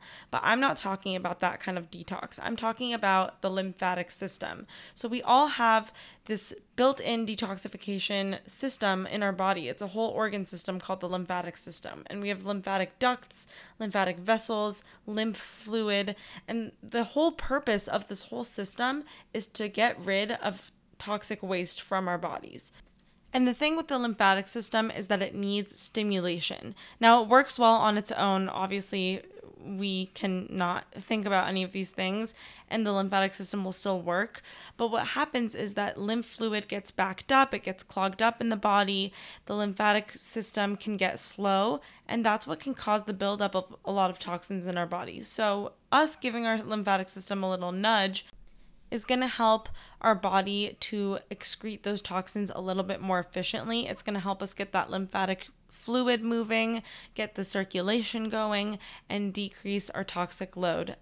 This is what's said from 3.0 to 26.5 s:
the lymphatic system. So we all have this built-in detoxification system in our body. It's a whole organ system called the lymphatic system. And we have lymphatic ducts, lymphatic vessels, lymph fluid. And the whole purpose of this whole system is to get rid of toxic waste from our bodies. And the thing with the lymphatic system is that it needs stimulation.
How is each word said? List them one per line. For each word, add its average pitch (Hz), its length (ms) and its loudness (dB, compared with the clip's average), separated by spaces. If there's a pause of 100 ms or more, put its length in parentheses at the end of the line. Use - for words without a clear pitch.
the 190 80 0
lymphatic 185 600 -2
system. - 540 -8 (300)
So - 120 -8
we 240 140 -4
all 285 280 6
have 220 420 4 (340)
this - 280 -2 (220)
built-in 240 500 2
detoxification 196 1120 -4 (100)
system 196 580 0
in 208 140 -4
our 196 100 2
body. 185 360 0
It's - 140 -6
a 202 60 -6
whole 220 220 -2
organ 208 360 -2
system 185 340 -6
called 185 220 -6
the 180 80 -4
lymphatic 180 480 -4
system. - 500 -10
And 202 140 -8
we 202 80 -4
have 190 160 -6
lymphatic 196 520 -2
ducts, - 480 -2 (320)
lymphatic 190 400 0
vessels, 214 680 0 (220)
lymph 214 320 -2
fluid. 208 800 -2 (320)
And 226 240 -4 (100)
the 226 220 0
whole 311 300 4
purpose 254 540 0
of 170 200 -2
this 196 160 -8
whole 233 220 -6
system 247 580 -2 (300)
is - 140 -4
to 214 200 -4
get 214 320 2
rid 196 320 0
of - 400 -4 (280)
toxic 208 440 -4
waste 180 380 -2
from 190 260 0
our 175 100 0
bodies. - 540 -8 (640)
And 254 140 4
the 240 60 2
thing 302 220 2
with 320 120 -2
the 262 120 0
lymphatic 202 480 4
system 220 420 0
is 190 180 -6
that 196 140 2
it - 140 -2
needs 202 420 -2
stimulation. 185 960 -2 (240)